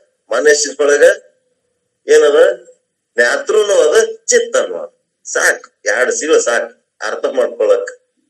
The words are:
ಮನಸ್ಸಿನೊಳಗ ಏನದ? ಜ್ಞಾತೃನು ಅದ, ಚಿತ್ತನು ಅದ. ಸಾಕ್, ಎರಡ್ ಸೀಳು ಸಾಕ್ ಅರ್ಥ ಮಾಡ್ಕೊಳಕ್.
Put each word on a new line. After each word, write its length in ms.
ಮನಸ್ಸಿನೊಳಗ 720
ಏನದ? 600
ಜ್ಞಾತೃನು 720
ಅದ, 200
ಚಿತ್ತನು 560
ಅದ. 80
ಸಾಕ್, 420
ಎರಡ್ 260
ಸೀಳು 280
ಸಾಕ್ 360
ಅರ್ಥ 220
ಮಾಡ್ಕೊಳಕ್. 680